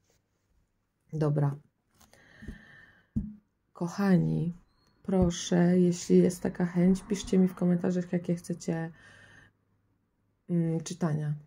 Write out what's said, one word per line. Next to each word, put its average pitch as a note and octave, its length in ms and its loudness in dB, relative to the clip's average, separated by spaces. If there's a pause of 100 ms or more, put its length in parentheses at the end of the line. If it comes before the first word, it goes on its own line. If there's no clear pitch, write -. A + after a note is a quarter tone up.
(1120)
Dobra. D3 460 0 (2250)
Kochani, E3+ 800 0 (500)
proszę, F3+ 760 2
jeśli F3 380 2
jest F3 240 4
taka F#3 240 -4
chęć, F3 380 2
piszcie - 340 -2
mi F#3 100 6
w F#3 80 -4
komentarzach, F3+ 580 -2
jakie F3 220 -2
chcecie, E3 560 -8 (1600)
mm, E3 320 0
czytania. D3+ 520 -4 (140)